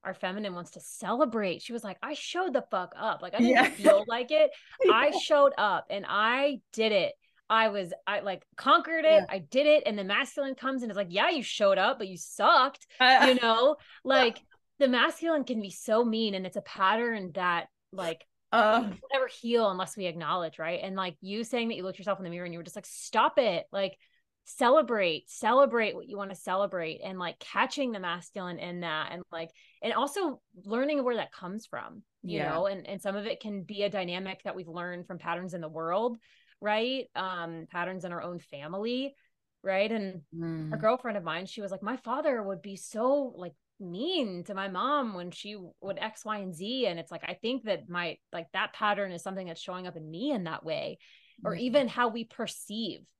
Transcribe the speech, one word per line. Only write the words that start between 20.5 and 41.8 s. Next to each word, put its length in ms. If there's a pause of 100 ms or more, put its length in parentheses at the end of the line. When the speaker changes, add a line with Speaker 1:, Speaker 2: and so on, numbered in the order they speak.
Speaker 1:
right? 240
And, 140
like, 240
you 240
saying 240
that 80
you 60
looked 160
yourself 200
in 60
the 60
mirror 160
and 80
you 60
were 40
just 120
like, 100
"Stop 520
it." 340
Like, 260 (460)
celebrate, 840
celebrate 640
what 140
you 80
wanna 180
celebrate, 680
and, 160
like, 220
catching 520
the 80
masculine 580
in 220
that, 320
and, 180
like, 200 (320)
and 100
also 480 (240)
learning 400
where 120
that 160
comes 340
from, 360 (200)
you 160
Speaker 2:
Yeah. 120
Speaker 1:
know, 160
and, 200
and 160
some 140
of 100
it 140
can 240
be 180
a 80
dynamic 540
that 120
we've 120
learned 380
from 120
patterns 360
in 60
the 80
world, 500 (420)
right? 540
Um, 560
patterns 340
in 80
our 100
own 180
family, 760 (480)
right? 300
And 300 (120)
Speaker 2:
Mm. 380
Speaker 1:
a 60
girlfriend 380
of 80
mine, 220
she 140
was 100
like, 120